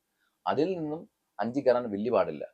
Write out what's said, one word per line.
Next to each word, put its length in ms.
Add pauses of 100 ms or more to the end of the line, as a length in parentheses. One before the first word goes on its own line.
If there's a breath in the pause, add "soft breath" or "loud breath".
(460)
അതിൽ 320
നിന്നും 300 (320)
അഞ്ച് 200
കയറാൻ 300
വലിയ 200
പാടില്ല. 440